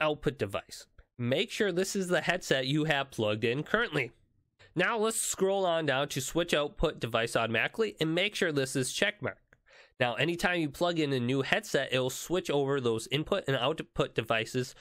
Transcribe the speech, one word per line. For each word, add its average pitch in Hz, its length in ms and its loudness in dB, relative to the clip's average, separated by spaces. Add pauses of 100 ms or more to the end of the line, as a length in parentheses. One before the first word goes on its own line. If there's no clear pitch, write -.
output 180 360 0
device. 98 480 -6 (360)
Make 139 300 0
sure 202 220 0
this 190 240 -2
is 190 100 -2
the 170 140 2
headset 151 440 0
you 151 200 2
have 139 260 0
plugged 110 320 0
in 123 200 0
currently. 165 480 0 (640)
Now 196 240 0
let's 220 220 0
scroll 190 460 0
on 165 200 2
down 139 240 2
to 139 120 -4
switch 170 320 -2
output 147 480 0
device 113 340 0
automatically 120 640 0
and 160 160 0
make 202 200 0
sure 175 180 0
this 135 200 -2
is 131 200 -2
checkmarked. - 640 -4 (420)
Now, 123 140 2
anytime 170 480 0
you 151 80 0
plug 175 280 0
in 147 140 2
a 131 80 2
new 127 220 2
headset, 151 500 0
it'll 127 180 2
switch - 400 -2
over 139 300 2
those 113 320 0
input 160 380 -2
and 135 80 0
output 135 580 -4
devices 117 640 -2